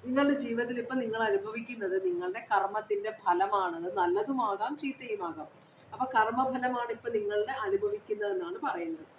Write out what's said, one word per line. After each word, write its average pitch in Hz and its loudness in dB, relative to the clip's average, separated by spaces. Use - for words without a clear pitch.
നിങ്ങളുടെ 277 4
ജീവിതത്തിൽ 240 -2
ഇപ്പൊ 233 -4
നിങ്ങൾ 226 0
അനുഭവിക്കുന്നത് 214 0
നിങ്ങളുടെ 180 0
കർമ്മത്തിന്റെ 208 0
ഫലമാണ്. 180 2
അത് 170 -4
നല്ലതുമാകാം, 233 2
ചീത്തയുമാകാം. 208 -6
അപ്പൊ 220 -2
കർമ്മഫലമാണ് 247 2
ഇപ്പൊ 226 -6
നിങ്ങളുടെ 208 0
അനുഭവിക്കുന്നതെന്നാണ് 202 -2
പറയുന്നത്. 170 -4